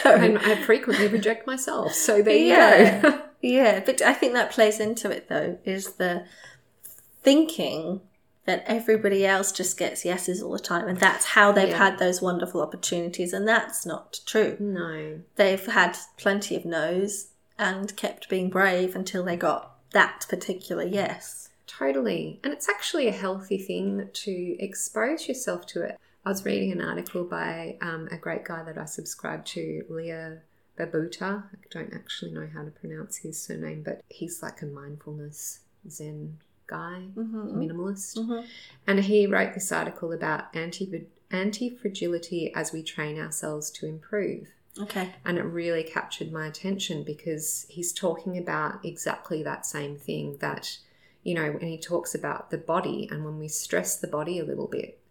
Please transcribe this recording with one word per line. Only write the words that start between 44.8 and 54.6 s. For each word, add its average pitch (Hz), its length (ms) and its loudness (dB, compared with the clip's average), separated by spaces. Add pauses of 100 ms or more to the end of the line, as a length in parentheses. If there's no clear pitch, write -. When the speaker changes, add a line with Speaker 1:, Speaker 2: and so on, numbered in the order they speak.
Speaker 1:
Okay. 190 340 -6 (100)
Speaker 2:
And 175 140 -2
it - 40 -2
really 170 420 -4
captured - 480 -8
my 156 140 -8
attention 170 580 -6
because 151 640 -8
he's 175 240 -8
talking 180 460 -4
about 156 460 -6
exactly - 580 -6
that 147 240 -8
same 147 300 -8
thing, 147 440 -8
that, - 380 -8 (440)
you 175 120 -4
know, 151 180 -2
when 165 160 -6
he 160 100 -8
talks - 360 -4
about - 360 -8
the 160 80 -6
body, 160 520 -4
and 151 140 -8
when 156 140 -10
we 156 100 -10
stress - 480 -4
the - 120 -8
body 156 300 -4
a 160 60 -6
little - 220 -6